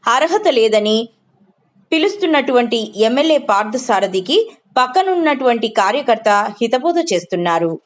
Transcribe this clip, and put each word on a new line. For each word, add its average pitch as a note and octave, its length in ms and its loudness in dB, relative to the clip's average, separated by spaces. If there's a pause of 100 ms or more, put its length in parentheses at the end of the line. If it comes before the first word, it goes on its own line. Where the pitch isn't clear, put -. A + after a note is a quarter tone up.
అర్హత D#4 400 2
లేదని A3 600 0 (800)
పిలుస్తున్నటువంటి C#4 1000 0 (100)
ఎమ్మెల్యే C#4+ 340 2
పార్థసారథికి G#3+ 1200 -2 (200)
పక్కనున్నటువంటి C4+ 880 0
కార్యకర్త A3 640 0 (320)
హితబోధ B3+ 340 0 (180)
చేస్తున్నారు. E3+ 720 -2